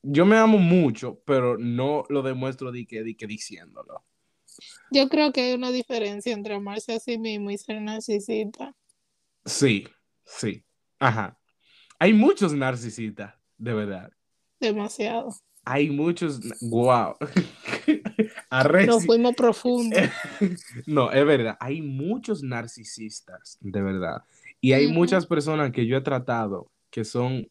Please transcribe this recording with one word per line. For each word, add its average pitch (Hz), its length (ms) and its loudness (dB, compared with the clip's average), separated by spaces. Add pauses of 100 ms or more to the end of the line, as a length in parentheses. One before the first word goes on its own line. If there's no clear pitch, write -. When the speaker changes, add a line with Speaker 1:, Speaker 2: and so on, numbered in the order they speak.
Speaker 1:
Yo 143 240 4
me 214 120 8
amo 220 200 8
mucho, 170 640 4
pero 123 320 2
no 123 520 -2
lo 143 140 -2
demuestro 131 500 -6
de 120 140 -12
que, 110 180 -10
de 113 120 -8
que 110 120 -14
diciéndolo. 90 720 -16 (920)
Speaker 2:
Yo 269 160 4
creo 302 240 2
que 254 100 -2
hay 254 120 -2
una 247 160 -4
diferencia 233 600 -4
entre 208 220 -8
amarse 202 400 -8
a 220 60 -4
sí 240 180 -6
mismo 208 320 -6
y 202 80 -8
ser 214 220 -10
narcisista. 220 960 -6 (680)
Speaker 1:
Sí, 117 420 0 (380)
sí. - 400 -8 (340)
Ajá. 113 400 -2 (600)
Hay 190 140 6
muchos 214 420 4
narcisistas, 117 800 -6 (240)
de 117 160 -6
verdad. 101 360 -6 (480)
Speaker 2:
Demasiado. 214 760 -4 (300)
Speaker 1:
Hay 143 260 0
muchos, 151 500 -2 (220)
guau. 117 580 2
<laughs> - 1300 -2
Arreci- 147 360 6
Speaker 2:
Nos 226 200 4
fuimos 240 280 4
profundo. 240 640 0
Speaker 1:
<laughs> - 880 -2
No, 143 260 2
es 139 120 6
verdad. 123 360 2
Hay 143 220 -6
muchos 151 600 -6
narcisistas, 113 1200 -12
de 98 220 -6
verdad. 95 420 -4 (360)
Y 131 120 4
hay 135 140 6
Speaker 2:
Ujú. 156 80 0
Speaker 1:
muchas 175 320 2
personas 151 460 -2
que 120 140 0
yo 123 100 0
he 135 40 0
tratado 120 680 -4 (200)
que 113 140 -6
son 123 460 -4